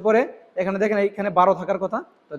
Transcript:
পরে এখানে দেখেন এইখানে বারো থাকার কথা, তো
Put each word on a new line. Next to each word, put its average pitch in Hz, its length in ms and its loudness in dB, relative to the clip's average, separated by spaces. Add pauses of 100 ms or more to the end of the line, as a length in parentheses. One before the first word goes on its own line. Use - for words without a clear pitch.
পরে 220 160 4 (400)
এখানে 190 220 -2
দেখেন 214 220 0
এইখানে 202 240 -4 (100)
বারো 185 200 6
থাকার 185 240 -4
কথা, 196 160 -4 (300)
তো 151 100 -12